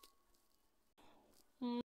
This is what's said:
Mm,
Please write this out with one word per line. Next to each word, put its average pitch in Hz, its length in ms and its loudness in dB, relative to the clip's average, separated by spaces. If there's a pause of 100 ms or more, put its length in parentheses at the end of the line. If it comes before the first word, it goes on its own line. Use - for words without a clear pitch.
(1600)
Mm, 240 200 4 (100)